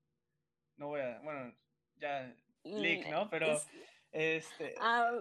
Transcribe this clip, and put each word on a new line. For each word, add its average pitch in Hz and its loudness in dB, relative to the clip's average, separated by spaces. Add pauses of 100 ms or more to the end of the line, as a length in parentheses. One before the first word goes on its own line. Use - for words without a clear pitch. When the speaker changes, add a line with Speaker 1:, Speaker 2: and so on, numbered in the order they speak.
(760)
Speaker 1:
no 147 -6
voy 147 -2
a, 120 -4
bueno, 135 -6 (420)
ya, 139 -4 (300)
Speaker 2:
Mm, 190 -6
Speaker 1:
leak, 165 2
¿no? 185 0
Pero, 160 2
Speaker 2:
es- 151 -2 (420)
Speaker 1:
este, 160 -2
Speaker 2:
Ah. 233 6